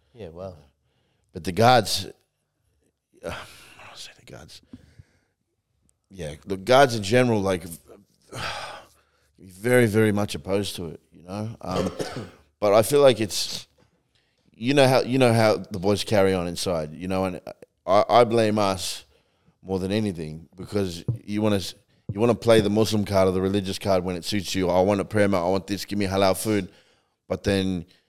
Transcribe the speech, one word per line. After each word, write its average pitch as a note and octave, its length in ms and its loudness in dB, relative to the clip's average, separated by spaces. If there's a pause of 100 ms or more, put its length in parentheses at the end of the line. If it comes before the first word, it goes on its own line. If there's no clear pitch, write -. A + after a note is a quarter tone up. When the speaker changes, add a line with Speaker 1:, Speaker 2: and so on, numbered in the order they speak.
(120)
Speaker 1:
Yeah, G#2+ 160 -16
wow. F2+ 260 -16 (800)
Speaker 2:
But E2 120 -14
the F#2+ 80 -6
guards, G#2+ 540 2 (1160)
uh, E2+ 60 -10
I - 680 -18
say - 140 -18 (120)
the - 80 -20
guards. - 300 -20 (1500)
Yeah, D#2+ 240 -12 (100)
the G2 140 -6
guards A#2+ 360 4
in A2 80 -4
general, A#2 380 2
like, F#2 240 -2 (680)
<sighs> - 80 -14 (1000)
very, A2+ 480 2
very G#2+ 260 4
much G#2 220 -2
opposed G2 420 -4
to F2+ 100 -10
it, - 140 -14 (120)
you E2 100 -20
know? G2+ 260 -10 (120)
Um, F#2 300 -4 (340)
<coughs> - 360 -20
but G2+ 140 2
I A2 80 6
feel C#3+ 180 2
like B2+ 200 4
it's, - 460 -6 (840)
you B2 220 -2
know C3+ 140 6
how, C3 120 4
you B2 180 -2
know B2 140 4
how A2 240 4
the F#2+ 220 -8
boys F#2+ 260 0
carry G2 300 2
on F2 140 -2
inside, E2+ 460 -6
you F2 140 -10
know, F#2+ 160 -2
and F#2 160 -6 (460)
I, G2 220 4
I A#2+ 160 6
blame A2 340 2
us F#2+ 460 -2 (580)
more F#2 160 -6
than F#2+ 140 -4
anything E2+ 640 -6
because F#2 480 -6 (200)
you G#2 180 -4
wanna G#2 140 2
s-, - 180 -6 (380)
you G2 80 -6
wanna A#2 140 4
play A2+ 260 4
the G2+ 100 2
Muslim G#2 340 2
card F#2+ 240 2
or F#2 40 2
the F#2 80 -2
religious G2 380 -2
card F#2+ 240 0
when F2+ 140 -4
it E2 80 -12
suits G2+ 300 -6
you. F#2 160 0
"I F2+ 100 4
want G2 200 2
a F2 40 -4
prayer G2+ 240 0
mat, F#2+ 140 0
I F2 60 -2
want F#2+ 180 -2
this, G2 180 -8
give G2+ 140 -6
me G2+ 80 0
halal F#2+ 300 2
food." G#2 340 -2 (580)
But F#2+ 160 -6
then F#2+ 400 -2 (240)